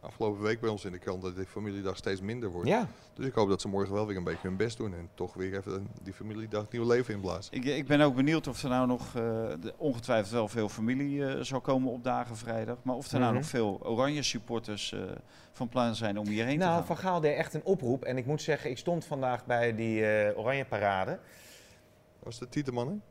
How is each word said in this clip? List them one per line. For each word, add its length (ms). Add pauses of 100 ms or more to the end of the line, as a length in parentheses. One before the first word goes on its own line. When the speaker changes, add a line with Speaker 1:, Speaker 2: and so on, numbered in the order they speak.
Speaker 1:
afgelopen 400
week 180
bij 100
ons 160
in 60
de 60
krant 240
dat 140
de 100
familiedag 520
steeds 240
minder 280
wordt. 200
Speaker 2:
Ja. 180 (260)
Speaker 1:
Dus 120
ik 80
hoop 160
dat 120
ze 60
morgen 260
wel 140
weer 100
een 60
beetje 240
hun 100
best 200
doen 160
en 200
toch 200
weer 240
even 300 (140)
die 120
familiedag 580
nieuw 160
leven 260
inblazen. 400
Speaker 3:
Ik, 120
ik 220
ben 140
ook 140
benieuwd 320
of 160
er 60
nou 180
nog, 200
eh, 140 (380)
de, 180
ongetwijfeld 560
wel 140
veel 220
familie, 580
eh, 140
zal 200
komen 300
opdagen 460
vrijdag, 440
maar 140
of 160
er 80
nou 120
Speaker 2:
Mhm. 100
Speaker 3:
nog 80
veel 340
Oranje 400
supporters, 680
eh, 60 (520)
van 180
plan 260
zijn 240
om 80
hierheen 320
te 60
Speaker 2:
Nou, 120
Speaker 3:
gaan. 80
Speaker 2:
Van 120
Gaal 240
deed 140
echt 180
een 120
oproep 380
en 140
ik 80
moet 160
zeggen, 280
ik 80
stond 280
vandaag 400
bij 300
die, 300
eh, 340
Oranje 260
parade. 540 (1040)
Speaker 1:
Was 160
de 100
Tieteman, 380
hè? 60 (180)